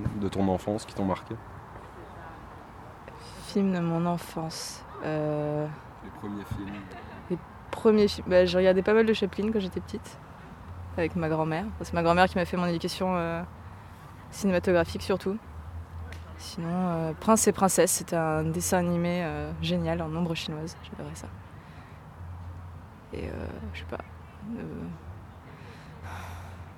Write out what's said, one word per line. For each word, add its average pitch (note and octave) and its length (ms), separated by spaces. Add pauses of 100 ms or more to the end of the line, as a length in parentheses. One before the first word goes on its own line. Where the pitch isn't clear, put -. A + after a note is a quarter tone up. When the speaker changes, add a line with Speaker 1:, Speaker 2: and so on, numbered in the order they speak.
(200)
Speaker 1:
de G2 80
ton G2 220
enfance G#2 360
qui - 80
t'ont G2 120
marqué ? A2+ 300 (2000)
Speaker 2:
Films G3 260
de F3+ 60
mon E3+ 260
enfance, - 800 (200)
euh, D3+ 640 (360)
Speaker 1:
Les G2+ 80
premiers G2+ 320 (120)
films. G2+ 260 (480)
Speaker 2:
Les F3+ 80 (320)
premiers G#3+ 380
films, - 220
bah, F#3 160
je F3 120
regardais F#3 240
pas G#3 120
mal A3+ 120
de A3 80
Chaplin G#3 380
quand A3 80
j'étais F#3 220
petite, - 360 (800)
avec D#3+ 180
ma E3 140
grand-mère. D#3+ 360 (160)
C'est - 120
ma E3+ 100
grand-mère F3 240
qui F#3+ 100
m'a F3 80
fait F#3 120
mon F3+ 80
éducation, F3+ 500
euh, E3 260 (880)
cinématographique F3+ 720
surtout. F#3+ 340 (1000)
Sinon, - 340
euh, E3+ 480
Prince G#3+ 280
et G3+ 40
Princesse, F3+ 400
c'était - 240
un D#3 280
dessin E3+ 360
animé, F3 440
euh, D3+ 280 (100)
génial E3 400
en D#3 140
ombre E3+ 180
chinoise, D#3+ 420 (140)
j'adorais D3 260
ça. - 120 (1900)
Et, - 140
euh, - 40 (420)
je - 60
sais - 100
pas, - 80 (600)
euh... - 60 (2250)